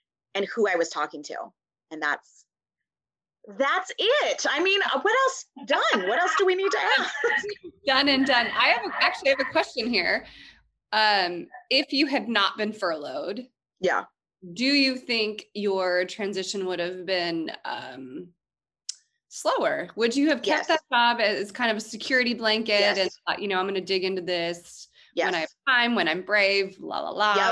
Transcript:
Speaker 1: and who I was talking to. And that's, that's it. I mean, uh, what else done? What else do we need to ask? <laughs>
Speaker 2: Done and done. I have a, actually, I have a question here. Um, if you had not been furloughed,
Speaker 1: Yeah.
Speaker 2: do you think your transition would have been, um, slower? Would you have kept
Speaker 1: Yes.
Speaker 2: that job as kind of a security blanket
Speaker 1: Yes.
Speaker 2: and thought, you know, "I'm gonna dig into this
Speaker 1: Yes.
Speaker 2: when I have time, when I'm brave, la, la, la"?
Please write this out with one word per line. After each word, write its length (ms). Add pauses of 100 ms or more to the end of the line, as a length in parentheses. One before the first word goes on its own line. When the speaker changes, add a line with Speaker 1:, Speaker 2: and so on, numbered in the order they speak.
(340)
Speaker 1:
and 120
who 220
I 80
was 140
talking 340
to. 120 (560)
And 100
that's, 440 (1120)
that's 420
it. 500
I 120
mean, 200 (120)
uh, 60
what 140 (100)
else 220 (220)
done? 420
What 100
else 180
do 100
we 80
need 160
to 80 (200)
ask? 140 (360)
<laughs> 360
Speaker 2:
Done 240
and 160
done. 220
I 220
have 140
a, 80 (120)
actually, 260
I 80
have 100
a 40
question 360
here. 380 (680)
Um, 540 (240)
if 240
you 140
had 200
not 300
been 160
furloughed, 720 (340)
Speaker 1:
Yeah. 260 (480)
Speaker 2:
do 120
you 320
think 560
your 520
transition 600
would 140
have 260
been, 460 (120)
um, 680 (1000)
slower? 640
Would 200
you 140
have 120
kept 60
Speaker 1:
Yes. 200
Speaker 2:
that 140 (100)
job 300
as 300
kind 180
of 80
a 40
security 520
blanket 460
Speaker 1:
Yes. 180
Speaker 2:
and 120 (180)
thought, 120
you 80
know, 120
"I'm 80
gonna 140
dig 220
into 200
this 640 (260)
Speaker 1:
Yes. 140
Speaker 2:
when 80
I 60
have 80 (180)
time, 260
when 140
I'm 160
brave, 560
la, 220
la, 100
la"? 240 (160)